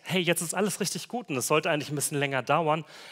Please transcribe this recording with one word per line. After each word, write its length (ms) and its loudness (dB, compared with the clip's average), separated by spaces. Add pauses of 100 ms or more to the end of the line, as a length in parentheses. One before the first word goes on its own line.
„Hey, 180 0
jetzt 220 2
ist 100 -4
alles 280 0
richtig 280 -4
gut 220 -8
und 60 -2
es 100 -2
sollte 240 2
eigentlich 180 0
ein 60 -6
bisschen 240 -2
länger 240 0
dauern.“ 420 2 (280)